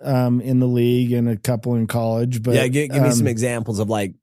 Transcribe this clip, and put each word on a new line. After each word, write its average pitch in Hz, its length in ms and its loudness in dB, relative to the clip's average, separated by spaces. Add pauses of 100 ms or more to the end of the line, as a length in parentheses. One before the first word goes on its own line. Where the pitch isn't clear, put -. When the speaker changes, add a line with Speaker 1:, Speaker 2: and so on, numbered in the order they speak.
Speaker 1:
um, 123 400 0
in 127 200 0
the 127 80 2
league 123 420 2
and 120 180 0
a 110 80 -2
couple 120 380 -2
in 113 140 0
college. 117 560 -2
But, 123 100 2
Speaker 2:
Yeah, 131 140 2
gi-, 143 180 0
give 135 160 0
me 127 80 4
some 120 120 4
Speaker 1:
um, 107 40 2
Speaker 2:
examples 117 540 -2
of, 104 100 -2
like, 101 320 -2